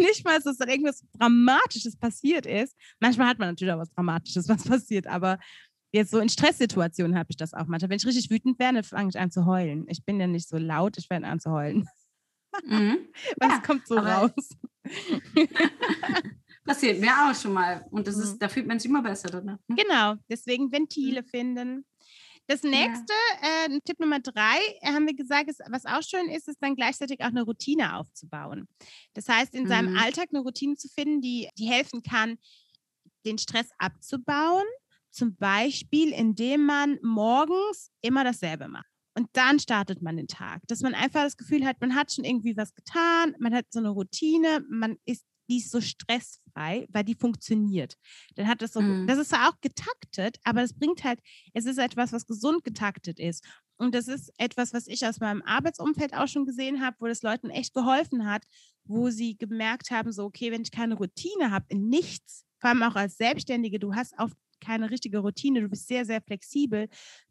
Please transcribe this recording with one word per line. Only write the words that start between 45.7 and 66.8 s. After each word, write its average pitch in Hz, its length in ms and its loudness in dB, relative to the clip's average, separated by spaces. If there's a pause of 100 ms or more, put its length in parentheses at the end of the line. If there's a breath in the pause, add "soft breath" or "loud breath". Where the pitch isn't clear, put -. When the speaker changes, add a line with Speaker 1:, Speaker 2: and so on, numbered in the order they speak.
Speaker 1:
so 240 100 0
stressfrei, - 1120 -6
weil 208 120 0
die 220 120 -2
funktioniert. 208 840 -2 (380 soft breath)
Dann 202 120 -2
hat 226 140 0
das 226 100 -6
so, 220 100 0
Speaker 2:
Mhm. 190 260 2
Speaker 1:
das 262 100 4
ist 294 140 -2
zwar 269 180 6
auch - 120 -4
getaktet, - 800 -6
aber 240 180 2
das 247 160 -2
bringt 320 260 -2
halt, 247 160 -2 (360 soft breath)
es 226 100 -4
ist 262 140 -4
etwas, 240 340 -2
was 233 140 -8
gesund 262 360 0
getaktet 202 560 -6
ist. 170 240 -6 (340 soft breath)
Und 240 180 0
das 240 120 -2
ist 262 300 -10
etwas, 240 360 -4
was 240 140 -4
ich - 200 -6
aus 226 120 -6
meinem 208 220 -2
Arbeitsumfeld 285 720 -2
auch 277 140 -2
schon 277 180 -2
gesehen 262 400 -4
hab, 254 160 -6
wo 233 60 -4
das 233 160 -6
Leuten 226 260 -4
echt - 240 -8
geholfen 262 560 0
hat, 208 160 -4 (400 soft breath)
wo 233 240 0
sie 226 280 -4
gemerkt 226 520 -4
haben, 226 240 -2
so, 202 120 -6
okay, 233 260 -6
wenn 233 100 -6
ich 220 100 -10
keine 226 240 -2
Routine 302 560 0
hab, 190 180 0
in 202 200 0
nichts, - 560 -2 (140)
vor 247 100 4
allem 240 140 4
auch 226 120 2
als 196 220 -2
Selbstständige, 233 640 -2
du 202 160 -4
hast 233 240 -4
oft 226 180 -4 (240)
keine 220 300 -2
richtige 214 280 -4
Routine, 220 420 0
du 208 80 -2
bist 202 180 -8
sehr, 247 180 -2
sehr 220 160 -4
flexibel. 214 680 -4 (420 loud breath)